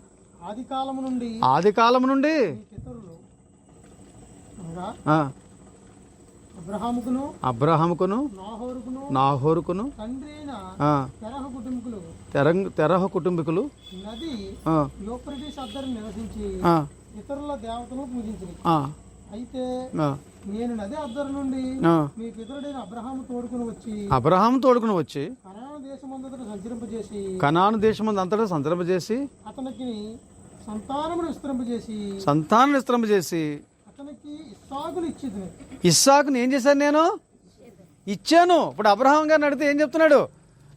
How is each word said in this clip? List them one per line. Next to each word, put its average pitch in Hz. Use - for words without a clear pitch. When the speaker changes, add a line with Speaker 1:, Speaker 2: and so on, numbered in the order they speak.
Speaker 1:
ఆది 214
కాలము 269
నుండి 240
Speaker 2:
ఆది 160
కాలము 247
నుండి 269
Speaker 1:
మీ 139
పితరులు 214
అనగా 180
Speaker 2:
ఆ. 147
Speaker 1:
అబ్రహాముకును 240
Speaker 2:
అబ్రహాముకును 170
Speaker 1:
నాహోరుకును 247
Speaker 2:
నాహోరుకును 160
Speaker 1:
తండ్రి 254
అయిన 294
Speaker 2:
ఆ. 143
Speaker 1:
తెరహ 254
కుటుంబీకులు 247
Speaker 2:
తెరంగ్-, 170
తెరహ 175
కుటుంబీకులు 175
Speaker 1:
నది 208
Speaker 2:
ఆ. 151
Speaker 1:
యూఫ్రటీస్ 254
అద్దరు 262
నివసించి 214
Speaker 2:
ఆ. 165
Speaker 1:
ఇతరుల 285
దేవతలను 240
పూజించిరి. 208
Speaker 2:
ఆ. 151
Speaker 1:
అయితే 254
Speaker 2:
ఆ. 143
Speaker 1:
నేను 233
నది 214
అద్దరు 285
నుండి 262
Speaker 2:
ఆ. 160
Speaker 1:
మీ 226
పితరుడైన 269
అబ్రహాము 233
తోడుకుని 240
వచ్చి, 208
Speaker 2:
అబ్రహాము 185
తోడుకుని 240
వచ్చి, 160
Speaker 1:
కనాను 254
దేశమంతటా 262
సంచరింపజేసి, 208
Speaker 2:
కనాను 180
దేశమందు 208
అంతటా 208
సంచరింపజేసి, 175
Speaker 1:
అతనికి 226
సంతానమును 302
విస్తరింపజేసి, 226
Speaker 2:
సంతానం 208
విస్తరింపజేసి, 202
Speaker 1:
అతనికి 294
ఇస్సాకును 302
ఇచ్చితిని. 202
Speaker 2:
ఇస్సాకుని 269
ఏం 254
చేశాను 277
నేను? 311
ఇచ్చాను. 311
ఇప్పుడు 196
అబ్రహాం 269
గారిని 294
అడిగితే 285
ఏం 285
చెప్తున్నాడు? 302